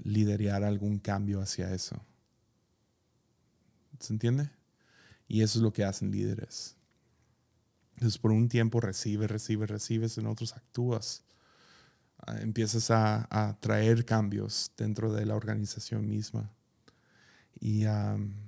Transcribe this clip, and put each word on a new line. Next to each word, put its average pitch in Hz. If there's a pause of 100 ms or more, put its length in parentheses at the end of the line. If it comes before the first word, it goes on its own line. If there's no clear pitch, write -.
liderar 104
algún 104
cambio 101
hacia 92
eso. - (1900)
¿Se -
entiende? 120 (760)
Y 110
eso 107
es 113
lo 110
que 104
hacen 98
líderes. 101 (1160)
Entonces, 117
por 110
un 117
tiempo 117
recibe, 104
recibe, 107
recibes, 113
en 110
otros 110
actúas. - (1040)
Ah, 113
empiezas 110
a, 110
a 107
traer 110
cambios 104
dentro 110
de 107
la 107
organización 107
misma. 107 (1120)
Y, 107
am, 104 (140)